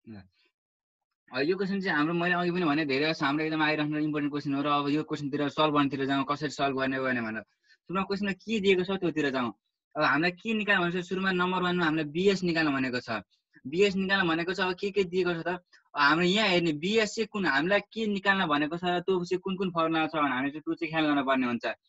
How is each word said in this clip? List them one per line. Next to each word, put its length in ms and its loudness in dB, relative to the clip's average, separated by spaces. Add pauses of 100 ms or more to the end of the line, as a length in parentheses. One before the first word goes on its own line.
ल। 160 -18 (1080)
अ, 100 -2
यो 160 2
question 240 -2
चाहिँ 160 0
हाम्रो 160 2
मैले 240 0
अघि 140 0
पनि 140 0
भने 200 2
धेरै 240 0
जस्तो 160 -2
हाम्रो 200 0
एकदम 200 -2
आइरहने 400 0
important 260 -2
क्वेसन 220 -4
हो 80 -2
र 60 -2
अब 220 2
यो 140 0
क्वेसनतिर 460 -4
solve 240 2
गर्नेतिर 320 2
जाउँ, 240 0
कसरी 200 -2
solve 280 -2
गर्ने 200 -2
हो 60 -2
भने 180 0
भनेर। 200 -6
सुरुमा 640 -8
क्वेसनमा 260 -2
के 300 -4
दिएको 240 4
छ 60 -4 (100)
त्योतिर 320 0
जाउँ। 160 -2 (460)
अब 80 0
हामीलाई 280 2
के 220 -6
निकाल्नु 320 2
भनेको 160 -2
छ? 40 -8
सुरुमा 280 -2
number 280 0
one 240 2
हामीलाई 200 0
बिएस 380 2
निकाल्नु 280 2
भनेको 300 -2
छ। 80 -12 (560)
बिएस 300 2
निकाल्नु 340 2
भनेको 240 0
छ, 60 -6
अब 180 0
के 160 -4
के 100 2
दिएको 300 0
छ 80 -4
त? 80 -4
अब 480 -10
हाम्रो 320 4
यहाँ 180 2
हेर्ने 300 2
बिएस 380 0
चाहिँ 120 -2
कुन, 180 -4
हामीलाई 440 2
के 160 -4
निकाल्न 400 0
भनेको 320 0
छ, 80 -6 (160)
त्यो 240 0
चाहिँ 160 -2
कुन 160 -4
कुन 160 -2
formula 340 0
छ 80 -8
भने 140 0
हामीले 240 -2
चाहिँ 80 -10
त्यो 160 -6
चाहिँ 160 -6
ख्याल 160 0
गर्नुपर्ने 380 0
हुन्छ। 180 -4 (240)